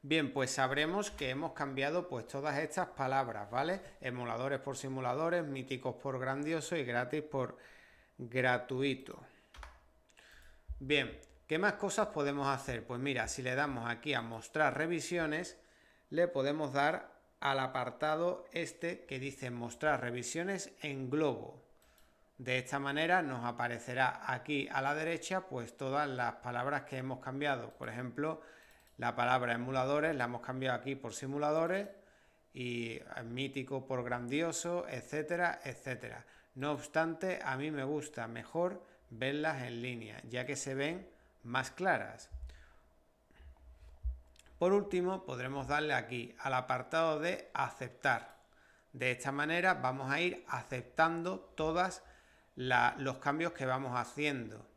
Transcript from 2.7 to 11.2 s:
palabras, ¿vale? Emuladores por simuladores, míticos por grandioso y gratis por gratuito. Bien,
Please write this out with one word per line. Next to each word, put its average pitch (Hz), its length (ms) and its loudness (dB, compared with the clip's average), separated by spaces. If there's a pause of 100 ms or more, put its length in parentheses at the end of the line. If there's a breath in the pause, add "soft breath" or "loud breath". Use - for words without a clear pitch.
palabras, 127 600 0
¿vale? 156 320 0 (180 loud breath)
Emuladores 123 600 -2
por 135 180 -6
simuladores, 139 680 0
míticos 131 520 -4
por 131 220 -2
grandioso 147 560 0
y 156 100 2
gratis 123 380 0
por 131 360 -2 (580 loud breath)
gratuito. 127 1040 2 (1600 loud breath)
Bien, 139 420 2 (260)